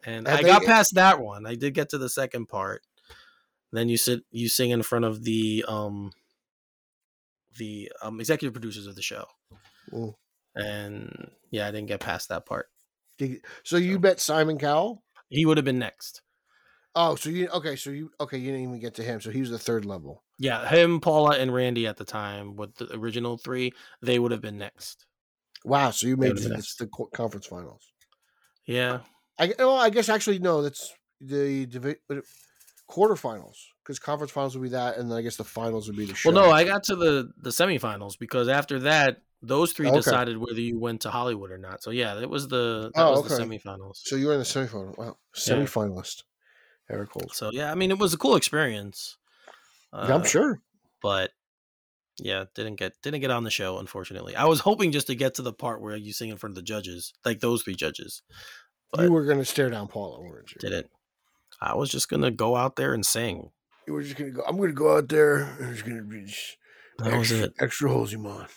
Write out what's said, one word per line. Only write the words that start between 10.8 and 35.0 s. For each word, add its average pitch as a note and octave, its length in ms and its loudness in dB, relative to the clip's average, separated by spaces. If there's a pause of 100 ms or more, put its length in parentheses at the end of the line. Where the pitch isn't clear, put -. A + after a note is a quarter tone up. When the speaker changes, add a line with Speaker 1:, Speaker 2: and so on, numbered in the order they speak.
Speaker 1:
yeah, G#2 160 -4
I G#2 60 -6
didn't G#2+ 160 -8
get G2+ 100 -6
past - 300 -6
that E2+ 180 -8
part. - 220 -8 (500)
Speaker 2:
Did, C3 220 -6 (240)
so E3 120 0
you F3+ 180 4
Speaker 1:
So G3 60 2
Speaker 2:
met F3+ 200 6
Simon D#3 380 2
Cowell? D#3 440 0 (260)
Speaker 1:
He D3 160 2
would D#3 120 6
have D3 80 2
been C3 160 0
next. - 420 -10 (720)
Speaker 2:
Oh, E3 220 4
so D3+ 140 -8
you, F3+ 180 -2
okay, D#3+ 260 -4
so C3+ 160 -10
you, D3+ 300 -10
okay, C#3+ 180 -6
you C3 140 -6
didn't B2+ 160 -6
even B2 100 -10
get A2+ 160 -10
to A#2 80 -10
him. A2+ 180 -6
So A2 120 -10
he B2+ 80 -2
was B2+ 100 -4
the A#2 80 -6
third A2+ 260 -2
level. F2+ 380 -12 (160)
Speaker 1:
Yeah, A#2+ 300 -2
him, E3+ 320 6
Paula, D3+ 360 6
and C3 160 2
Randy B2 360 2
at G#2 80 -6
the G#2+ 80 -12
time, G2+ 500 -8
with G#2 220 -12
the - 200 -12
original A#2 420 -6
three, B2+ 340 -4 (280)
they B2 200 2
would A#2+ 100 2
have A2+ 100 -4
been G#2 180 -10
next. - 480 -16 (580)
Speaker 2:
Wow, C3+ 260 4
so - 160 -2
you C3 80 2
Speaker 1:
They C3 60 0
Speaker 2:
made C3 80 4
Speaker 1:
would B2 100 0
have A2 80 -2
Speaker 2:
it - 40 -2
Speaker 1:
been - 20 -
Speaker 2:
to A2 60 -4
Speaker 1:
next. - 200 -10
Speaker 2:
the A#2+ 80 -8
qu-, G#2+ 260 -10
conference G#2 340 -6
finals. F2 360 -16 (840)
Speaker 1:
Yeah. B2 340 -2 (360)
Speaker 2:
I, F3 220 2
well, C4 180 6
I A#3 140 6
guess G#3 180 2
actually, G#3 300 2
no, E3+ 240 2
that's - 320 -8 (260)
the C#3 460 -2
divi-, B2+ 300 -6 (120)
uh, C#3 120 -6 (680)
quarterfinals, C3 680 0 (280)
'cause C#3 140 -10
conference D3 340 -4
finals C3+ 240 -4
would B2+ 60 -6
be B2+ 80 -4
that, B2 260 -2
and A#2+ 140 -4